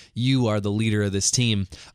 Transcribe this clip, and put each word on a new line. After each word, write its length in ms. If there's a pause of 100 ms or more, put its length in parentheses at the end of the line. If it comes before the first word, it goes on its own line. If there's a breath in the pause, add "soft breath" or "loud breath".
(120 loud breath)
you 360
are 120
the 120
leader 320
of 80
this 180
team. 380 (260 loud breath)